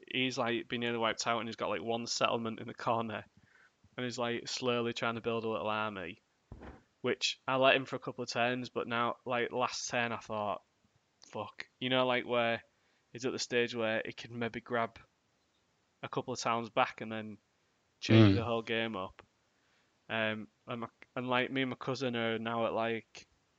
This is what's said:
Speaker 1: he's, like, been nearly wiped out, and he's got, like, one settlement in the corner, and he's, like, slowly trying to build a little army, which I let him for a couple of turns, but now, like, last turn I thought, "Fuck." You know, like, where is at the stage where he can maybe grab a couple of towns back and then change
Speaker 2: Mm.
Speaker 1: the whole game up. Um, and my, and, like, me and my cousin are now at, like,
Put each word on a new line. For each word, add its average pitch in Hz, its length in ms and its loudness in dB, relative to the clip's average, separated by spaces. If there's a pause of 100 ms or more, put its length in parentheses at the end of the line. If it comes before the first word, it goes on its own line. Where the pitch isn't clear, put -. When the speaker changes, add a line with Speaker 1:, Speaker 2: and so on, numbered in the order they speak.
(120)
Speaker 1:
he's, 127 240 0
like, 117 320 0
been 123 120 -2
nearly 120 180 0
wiped 110 280 0
out, 117 120 4
and 113 100 -4
he's 110 80 -8
got, 92 140 -2
like, 101 120 -2
one 117 240 -2
settlement 113 540 0
in 117 60 -12
the 110 80 -10
corner, 113 500 -2 (720)
and 127 80 -4
he's, 120 140 -4
like, 117 300 -2
slowly 120 440 0
trying 117 220 -2
to 117 60 -6
build 117 240 -2
a 110 40 -2
little 104 200 -2
army, 107 500 -4 (840)
which - 440 0
I 131 100 2
let 131 200 8
him 135 80 0
for 131 120 -6
a 120 40 -10
couple 131 240 -8
of - 60 -6
turns, 123 380 0
but - 200 -4
now, 120 360 0
like, 120 280 -2
last - 360 -2
turn 120 240 0
I 107 60 -4
thought, 104 440 -4 (640)
"Fuck." - 380 -10 (120)
You 127 120 -4
know, 127 160 4
like, 123 200 2
where 117 360 2 (540)
is 117 80 -6
at 127 80 0
the 92 60 -2
stage 120 360 0
where 110 300 0
he 113 80 -8
can 117 260 -12
maybe 117 220 -4
grab 113 380 -2 (1040)
a 120 60 -8
couple 127 260 -4
of - 40 -4
towns 117 300 0
back - 320 2
and 113 100 -8
then 110 280 -8 (640)
change 110 340 10
Speaker 2:
Mm. - 20 4
Speaker 1:
the 113 80 0
whole 117 180 0
game 113 320 -2
up. 95 280 -8 (880)
Um, 110 360 -2 (220)
and 117 140 -6
my, 117 60 -6 (280)
and, 127 120 -2
like, 123 220 2
me 135 120 0
and 131 80 0
my 120 60 -4
cousin 127 380 -2
are 113 240 0
now 113 280 0
at, 85 80 0
like, 113 520 -2 (320)